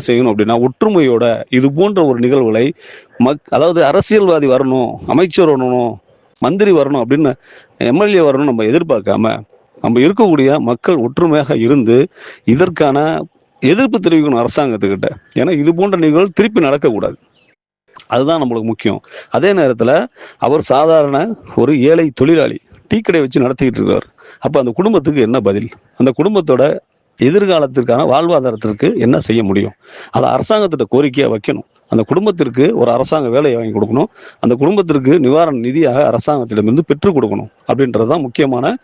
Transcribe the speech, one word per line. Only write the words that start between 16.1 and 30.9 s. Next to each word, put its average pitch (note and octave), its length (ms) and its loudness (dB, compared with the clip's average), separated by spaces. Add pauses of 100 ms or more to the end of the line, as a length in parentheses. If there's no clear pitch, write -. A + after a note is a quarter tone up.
திருப்பி G#3+ 260 0
நடக்கக்கூடாது. C3+ 580 -2 (880)
அதுதான் C#3+ 360 0
நம்மளுக்கு A#2 300 -4
முக்கியம். G#2 280 -4 (300)
அதே D#3+ 220 0
நேரத்துல C#3 540 0 (320)
அவர் C#3+ 240 0
சாதாரண D3+ 720 0 (220)
ஒரு C3 260 2
ஏழை D#3+ 320 2
தொழிலாளி, C#3 440 0 (280)
டீ G#3+ 140 -2
கடை F3 200 0
வச்சு C#3 200 -2
நடத்திக்கிட்டு B2+ 400 -2
இருக்கார். G2 260 -2 (320)
அப்ப D3 200 -2
அந்த B2 120 0
குடும்பத்துக்கு D#3+ 500 0
என்ன A#2+ 200 0
பதில்? G#2 280 -2 (280)
அந்த C3 200 2
குடும்பத்தோட D#3 460 0 (580)
எதிர்காலத்திற்கான C#3 840 0
வாழ்வாதாரத்திற்கு C3+ 920 -2
என்ன A#2+ 200 2
செய்ய A2+ 260 -2
முடியும்? G2 300 -2 (360)
அதை B2+ 200 0
அரசாங்கத்திட்ட D#3 600 0